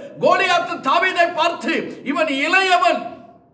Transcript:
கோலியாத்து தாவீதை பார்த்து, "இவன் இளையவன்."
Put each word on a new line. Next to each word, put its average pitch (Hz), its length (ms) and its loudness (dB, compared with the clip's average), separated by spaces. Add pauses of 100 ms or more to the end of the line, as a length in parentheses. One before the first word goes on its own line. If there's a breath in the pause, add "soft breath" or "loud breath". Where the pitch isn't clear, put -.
(200 loud breath)
கோலியாத்து 349 600 2
தாவீதை 339 540 2
பார்த்து, 311 720 -4
"இவன் 311 220 -2
இளையவன்." 349 760 2 (520)